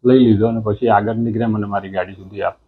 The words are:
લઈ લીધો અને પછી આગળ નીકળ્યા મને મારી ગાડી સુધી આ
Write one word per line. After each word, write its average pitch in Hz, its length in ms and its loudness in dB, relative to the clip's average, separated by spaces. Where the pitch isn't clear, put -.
લઈ 127 140 6
લીધો 110 280 4
અને 113 120 -2
પછી 107 280 -4
આગળ 107 280 2
નીકળ્યા 113 320 -2
મને 107 200 -4
મારી 98 220 -6
ગાડી 95 240 -8
સુધી 95 280 -14
આ 92 80 -4